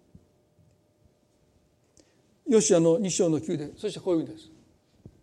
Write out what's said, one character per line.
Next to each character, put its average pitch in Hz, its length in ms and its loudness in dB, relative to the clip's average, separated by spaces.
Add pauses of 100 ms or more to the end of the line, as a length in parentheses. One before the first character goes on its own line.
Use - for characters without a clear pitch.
(2500)
ヨ 220 140 4
シ 214 120 2
ュ 175 40 6
ア - 20 6
の 165 180 4
二 190 140 -2
章 180 180 0
の 151 120 -2
九 165 160 -6
で、 143 180 -10
そ 208 140 -8
し - 40 -12
て 160 60 -14
こ 180 140 -4
う 165 40 0
い 160 40 -2
う - 20 -6
ん - 20 -8
で - 120 -18
す。 - 120 -20 (720)